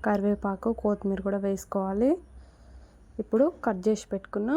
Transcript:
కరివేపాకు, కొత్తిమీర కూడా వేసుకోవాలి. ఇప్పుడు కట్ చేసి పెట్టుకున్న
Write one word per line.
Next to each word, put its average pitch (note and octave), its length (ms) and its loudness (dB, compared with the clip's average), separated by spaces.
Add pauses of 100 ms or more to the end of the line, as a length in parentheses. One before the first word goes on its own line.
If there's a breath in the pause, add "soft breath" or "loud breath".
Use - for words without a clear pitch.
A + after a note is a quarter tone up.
కరివేపాకు, G3+ 640 0 (120)
కొత్తిమీర G3+ 460 0
కూడా G3 200 -2
వేసుకోవాలి. G3 640 0 (1120 soft breath)
ఇప్పుడు A3+ 220 4 (200)
కట్ G3 220 0
చేసి G#3+ 260 0
పెట్టుకున్న G3+ 440 -4